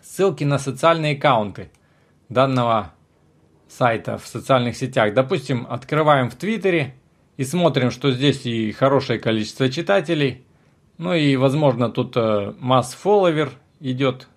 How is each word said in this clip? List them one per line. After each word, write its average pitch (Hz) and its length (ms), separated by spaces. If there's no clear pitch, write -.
ссылки 180 440
на 143 160
социальные 151 560
аккаунты 110 540
данного 117 640
сайта 113 520
в - 100
социальных 120 480
сетях. 123 360
Допустим, 131 560
открываем 143 640
в - 60
Твиттере 180 580
и 139 60
смотрим, 139 480
что 135 220
здесь 131 340
и 113 240
хорошее 127 480
количество 113 500
читателей, 156 760
ну 175 160
и, 147 200
возможно, 131 560
тут, 127 240
э, 107 460
масс-фолловер 151 920
идёт. 131 560